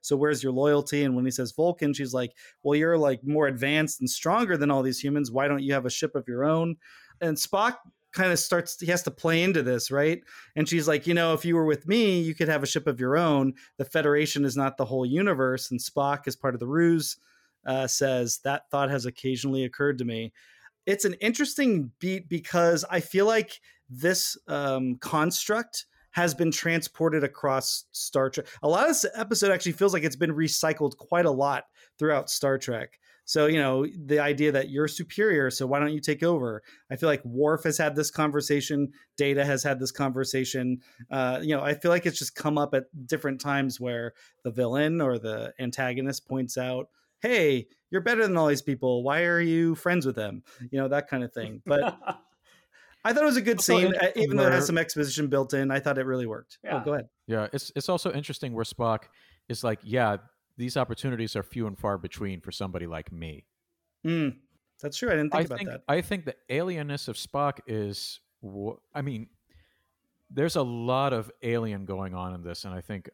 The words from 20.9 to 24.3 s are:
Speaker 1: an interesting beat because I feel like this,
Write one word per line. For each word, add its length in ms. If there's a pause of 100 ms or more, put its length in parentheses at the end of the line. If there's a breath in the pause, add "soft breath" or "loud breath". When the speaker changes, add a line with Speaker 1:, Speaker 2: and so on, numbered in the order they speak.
Speaker 1:
an 100
interesting 840
beat 300
because 600
I 120
feel 260
like 340 (300 soft breath)
this, 460 (100)